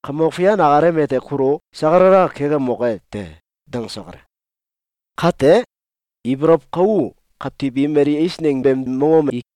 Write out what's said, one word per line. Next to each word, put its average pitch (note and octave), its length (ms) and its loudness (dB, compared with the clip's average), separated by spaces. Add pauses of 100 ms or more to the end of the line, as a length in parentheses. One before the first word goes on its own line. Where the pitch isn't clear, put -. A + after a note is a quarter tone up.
Kamofian D#3+ 540 0
agare D#3 320 4
mete D3 280 0
kuro, C#3 400 -2 (140)
sagarara F3+ 560 4
kega C#3+ 300 -4
moke A#2+ 400 -2 (100)
te, F2 320 -12 (260)
dang A#2 220 -10
sagare. F2 320 -16 (960)
Kate, E3+ 460 2 (640)
Ibrop C#3+ 460 -4
kau, F3+ 420 -2 (260)
kapti C3+ 320 -8
bimeri D3 540 0
isneng D#3 380 -2
bem C3 220 2
mongom D3 480 2
ik A#2+ 120 -8 (100)